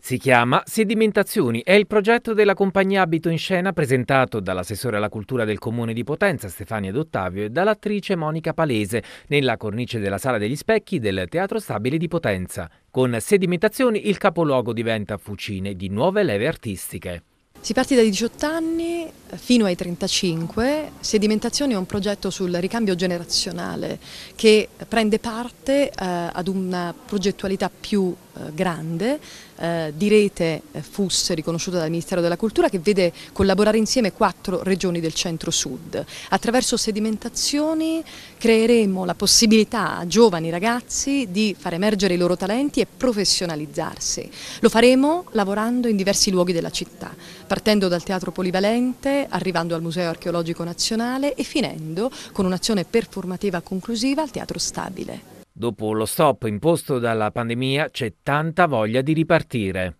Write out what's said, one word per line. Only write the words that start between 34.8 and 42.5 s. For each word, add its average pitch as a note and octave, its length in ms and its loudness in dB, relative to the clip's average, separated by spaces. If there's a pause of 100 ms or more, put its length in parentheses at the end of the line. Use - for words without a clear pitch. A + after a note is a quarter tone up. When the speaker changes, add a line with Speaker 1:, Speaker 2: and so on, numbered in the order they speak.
Speaker 2:
del D#3+ 140 -2
centro-sud. - 880 -4 (240)
Attraverso A#3+ 480 2
Sedimentazioni D4 1300 -2 (340)
creeremo A3 680 4
la F3+ 100 -2
possibilità G#3 840 4
a E3+ 100 -6
giovani E3+ 440 4
ragazzi A#3+ 800 -2
di G#3 280 0
far E3+ 160 -4
emergere G3 400 2
i F3 40 0
loro F3 180 2
talenti A#3+ 440 -2